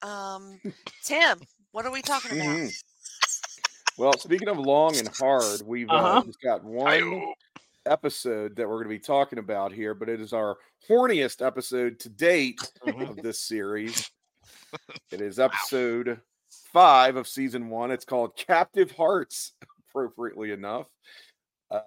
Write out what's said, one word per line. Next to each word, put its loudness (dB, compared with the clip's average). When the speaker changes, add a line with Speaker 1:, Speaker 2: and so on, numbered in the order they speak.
Speaker 1:
Um, -12
Speaker 2:
<laughs> -16
Speaker 1:
Tim, 4
what -8
are -4
we -8
talking -2
about? -2
Speaker 2:
Mm-hmm. -4
Well, 4
speaking -2
of -2
long 4
and -2
hard, 0
we've, -6
uh, 4
Speaker 3:
Uh-huh. 4
Speaker 2:
just -16
got -2
one -4
Speaker 4:
Hi-yo. 0
Speaker 2:
episode -2
that -2
we're -4
gonna -8
be -8
talking 0
about -4
here, -6
but -8
it -4
is -10
our -2
horniest 4
episode -2
to -14
date 2
Speaker 3:
Mm-hmm. -4
Speaker 2:
of -8
this -8
series. -4
It -8
is -6
Speaker 4:
Wow. 4
Speaker 2:
episode -2
five 10
of -6
season -6
one. -4
It's -4
called -2
Captive 2
Hearts, 0
<laughs> -20
appropriately -6
enough. -8
Uh, -4